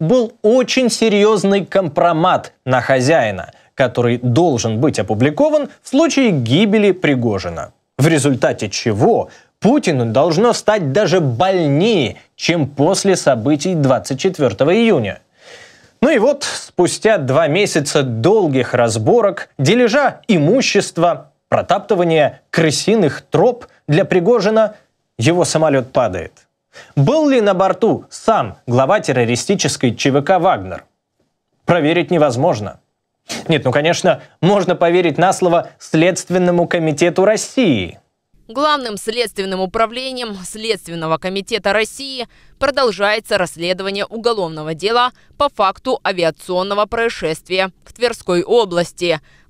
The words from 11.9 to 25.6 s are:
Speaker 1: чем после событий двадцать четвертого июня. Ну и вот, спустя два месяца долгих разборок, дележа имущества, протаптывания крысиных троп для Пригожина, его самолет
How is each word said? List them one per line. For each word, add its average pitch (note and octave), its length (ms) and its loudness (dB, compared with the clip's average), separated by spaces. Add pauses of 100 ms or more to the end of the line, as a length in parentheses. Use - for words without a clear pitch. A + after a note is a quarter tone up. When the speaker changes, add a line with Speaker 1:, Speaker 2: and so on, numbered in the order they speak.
Speaker 1:
чем E3 320 -2
после F#3 480 0
событий D3 600 0
двадцать C3+ 440 0
четвертого D3 560 0
июня. E3 460 2 (840)
Ну C#4 80 4
и C#4 80 2
вот, G#3+ 240 0
спустя - 720 -2
два D3 300 0
месяца D#3 560 0
долгих C3+ 720 0
разборок, A2+ 840 0
дележа A#3 680 2
имущества, F3 1040 0 (180)
протаптывания E3+ 920 0 (100)
крысиных E3 720 0
троп A#3+ 440 0 (200)
для D#3+ 180 2
Пригожина, G#3+ 720 2 (420)
его D#3+ 280 2
самолет C#3 480 0